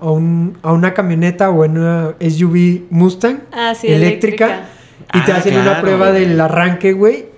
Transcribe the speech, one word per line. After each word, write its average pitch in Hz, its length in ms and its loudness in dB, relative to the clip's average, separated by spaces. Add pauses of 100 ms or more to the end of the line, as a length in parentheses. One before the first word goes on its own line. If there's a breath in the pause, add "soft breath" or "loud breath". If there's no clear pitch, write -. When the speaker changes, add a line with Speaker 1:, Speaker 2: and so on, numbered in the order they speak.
Speaker 1:
a 160 100 -4
un, 170 520 -2
a 160 100 -2
una 180 220 2
camioneta 180 560 0
o 160 140 2
en 160 140 0
una 165 420 -2
S 165 240 0
U 175 80 2
V 175 380 2
Mustang 185 500 0 (120)
Speaker 2:
Ah, 233 220 -4
sí, 226 140 -6
Speaker 1:
eléctrica. 208 580 0
Speaker 2:
eléctrica. 190 220 -6 (520 loud breath)
Speaker 1:
Y 147 60 -2
te 165 60 2
Speaker 3:
Ah, 185 60 0
Speaker 1:
hacen 190 160 0
una 190 100 2
Speaker 3:
claro, 165 180 0
Speaker 1:
prueba 190 280 2
Speaker 3:
güey. 190 180 2
Speaker 1:
del 165 120 0
arranque, 175 520 0
güey. 214 340 0 (120)